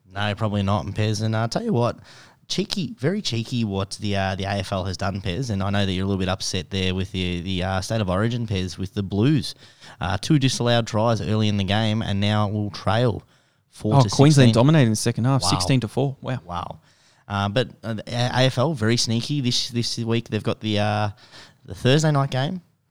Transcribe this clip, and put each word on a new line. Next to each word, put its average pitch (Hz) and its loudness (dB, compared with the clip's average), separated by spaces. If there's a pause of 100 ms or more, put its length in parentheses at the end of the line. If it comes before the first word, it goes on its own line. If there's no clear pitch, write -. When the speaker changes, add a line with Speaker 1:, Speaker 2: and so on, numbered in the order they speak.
(140)
Speaker 1:
No, 101 -2
probably 104 -2
not. 98 0
And 98 -6
Pez, 107 -2
and, 110 -2
uh, 113 0
tell - -4
you 233 -2
what, 120 0 (520)
cheeky, 180 -4
very 185 -2
cheeky 117 -4
what 98 -4
the, 101 -2
uh, 95 0
the 92 -6
A 95 -4
F 101 -4
L 92 -2
has 92 -6
done, 98 -4
Pez, 101 -4
and 95 -2
I 98 -2
know 101 0
that 95 0
you're 92 -2
a 95 -2
little 98 0
bit 92 -2
upset 92 -4
there 92 0
with 92 -4
the, 90 -2
the, 87 -4
uh, 92 -2
State 110 -2
of 90 -2
Origin, 113 -2
Pez, 92 -4
with 92 -8
the 104 -4
Blues. 104 0 (460)
Uh, 90 -2
two 156 4
disallowed 120 2
tries 110 0
early 107 0
in 104 0
the 101 0
game, 107 0
and 98 -2
now 107 2
will 104 -2
trail 107 0 (460)
four 107 -2
Speaker 2:
Oh, 139 8
Speaker 1:
to 107 4
Speaker 2:
Queensland 139 8
Speaker 1:
sixteen. 113 4
Speaker 2:
dominated 135 6
in 110 2
the 107 0
second 113 -2
half, 131 2
Speaker 1:
Wow. - 0
Speaker 2:
sixteen 123 2
to 107 -4
four. 135 -2
Wow. 127 -6
Speaker 1:
Wow. - -8 (500)
Uh, 101 0
but, 107 0 (120)
uh, 113 -6
the 104 -8
A-, 123 0
A - 6
F - 0
L, 147 2
very 117 2
sneaky 120 0
this, 123 0
this 120 -4
week. 117 -2
They've 107 -4
got - -2
the, 107 0
uh, 104 0 (540)
the - -14
Thursday 151 4
night 139 2
game, 147 -2 (300)